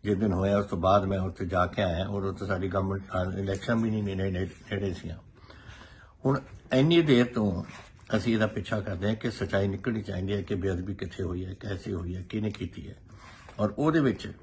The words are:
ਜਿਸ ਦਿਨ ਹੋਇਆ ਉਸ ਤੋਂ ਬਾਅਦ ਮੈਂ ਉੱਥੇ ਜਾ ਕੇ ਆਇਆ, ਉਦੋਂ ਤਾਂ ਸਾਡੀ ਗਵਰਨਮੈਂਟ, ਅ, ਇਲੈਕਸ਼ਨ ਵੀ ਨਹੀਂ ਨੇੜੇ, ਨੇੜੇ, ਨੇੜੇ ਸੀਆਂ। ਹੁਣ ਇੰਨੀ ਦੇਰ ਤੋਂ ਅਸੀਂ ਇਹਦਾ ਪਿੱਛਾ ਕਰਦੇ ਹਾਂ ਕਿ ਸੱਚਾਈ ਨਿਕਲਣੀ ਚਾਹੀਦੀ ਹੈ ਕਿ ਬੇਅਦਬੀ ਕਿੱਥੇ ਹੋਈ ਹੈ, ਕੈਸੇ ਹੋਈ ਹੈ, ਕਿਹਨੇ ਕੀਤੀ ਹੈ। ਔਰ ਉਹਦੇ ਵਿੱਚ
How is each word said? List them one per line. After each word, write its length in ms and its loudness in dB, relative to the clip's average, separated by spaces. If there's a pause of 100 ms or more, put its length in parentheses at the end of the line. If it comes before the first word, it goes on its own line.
ਜਿਸ 140 2
ਦਿਨ 160 2
ਹੋਇਆ 240 2
ਉਸ 80 2
ਤੋਂ 120 -4
ਬਾਅਦ 280 6
ਮੈਂ 140 0
ਉੱਥੇ 260 -4
ਜਾ 200 2
ਕੇ 160 -2
ਆਇਆ, 260 0
ਉਦੋਂ 260 -2
ਤਾਂ 140 -6
ਸਾਡੀ 200 0
ਗਵਰਨਮੈਂਟ, 340 -2
ਅ, 380 -2
ਇਲੈਕਸ਼ਨ 360 -2
ਵੀ 140 2
ਨਹੀਂ 140 0
ਨੇੜੇ, 280 -2
ਨੇੜੇ, 180 -2 (220)
ਨੇੜੇ 220 -2
ਸੀਆਂ। 240 -8 (1080)
ਹੁਣ 140 2 (340)
ਇੰਨੀ 280 8
ਦੇਰ 240 8
ਤੋਂ 380 0 (520)
ਅਸੀਂ 180 2
ਇਹਦਾ 140 4
ਪਿੱਛਾ 320 -4
ਕਰਦੇ 280 -4
ਹਾਂ 80 2
ਕਿ 160 -4
ਸੱਚਾਈ 360 0
ਨਿਕਲਣੀ 340 -2
ਚਾਹੀਦੀ 320 -2
ਹੈ 80 0
ਕਿ 140 -4
ਬੇਅਦਬੀ 400 -2
ਕਿੱਥੇ 280 -6
ਹੋਈ 220 -4
ਹੈ, 80 -10
ਕੈਸੇ 400 -6
ਹੋਈ 220 -4
ਹੈ, 60 -8
ਕਿਹਨੇ 300 -4
ਕੀਤੀ 380 -8
ਹੈ। 60 -16 (640)
ਔਰ 180 2
ਉਹਦੇ 220 4
ਵਿੱਚ 440 0